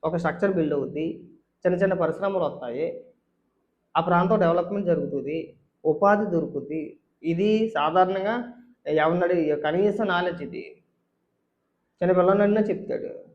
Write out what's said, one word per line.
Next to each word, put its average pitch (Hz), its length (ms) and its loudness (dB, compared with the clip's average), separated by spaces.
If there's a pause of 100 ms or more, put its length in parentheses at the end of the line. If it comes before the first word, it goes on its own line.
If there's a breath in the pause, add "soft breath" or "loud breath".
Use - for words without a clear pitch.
ఒక 160 120 -2
స్ట్రక్చర్ 180 360 0
బిల్డ్ 156 220 0
అవుద్ది, 147 500 -6 (420)
చిన్న 180 120 0
చిన్న 190 160 2
పరిశ్రమలు 180 500 -2
వస్తాయి, 143 600 -6 (920)
ఆ 160 40 4
ప్రాంతం 180 380 2
డెవలప్‌మెంట్ 180 480 0
జరుగుతుంది, 143 720 -4 (280)
ఉపాధి 202 460 4
దొరుకుద్ది. 151 680 -4 (240)
ఇది 208 460 2
సాధారణంగా 190 840 0 (340)
ఎవరిని 156 380 2
అడిగి, 160 360 0
కనీసం 202 460 0
నాలెడ్జ్ 175 360 -2
ఇది. - 400 -14 (1200)
చిన్న 180 100 4
పిల్లలన్నా 202 480 4
చెప్తాడు. - 600 -4 (140)